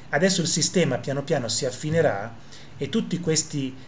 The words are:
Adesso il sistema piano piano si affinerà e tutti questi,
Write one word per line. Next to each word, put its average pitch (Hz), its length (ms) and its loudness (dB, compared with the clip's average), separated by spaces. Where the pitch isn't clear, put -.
Adesso 180 320 4
il 147 60 0
sistema 147 500 2
piano 139 260 -4
piano 139 240 0
si 110 180 -2
affinerà 127 680 0
e 139 120 -4
tutti 185 300 0
questi, 143 560 0